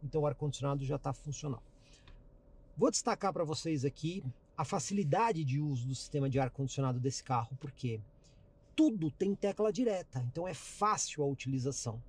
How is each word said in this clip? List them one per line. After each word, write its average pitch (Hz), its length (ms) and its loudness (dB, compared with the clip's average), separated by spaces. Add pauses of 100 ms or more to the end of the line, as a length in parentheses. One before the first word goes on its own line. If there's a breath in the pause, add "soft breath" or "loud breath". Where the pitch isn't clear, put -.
então 151 180 0
o 147 60 4
ar-condicionado 139 580 -2
já 143 120 0
tá 139 140 -4
funcional. 143 520 -8 (1120 loud breath)
Vou 226 140 4
destacar 202 420 0
pra 165 100 0
vocês 156 400 -2
aqui 165 400 -4 (340)
a 151 80 -2
facilidade 190 800 2
de 131 140 2
uso 135 280 0
do 131 80 -2
sistema 139 340 -2
de 131 100 2
ar-condicionado 131 600 0
desse 131 240 -2
carro, 120 360 0
porque 120 420 -6 (760 soft breath)
tudo 220 360 4
tem 196 240 0
tecla 208 380 2
direta, 180 580 0
então 170 160 -4
é 180 60 -4
fácil - 680 0
a 143 60 2
utilização. 131 800 -2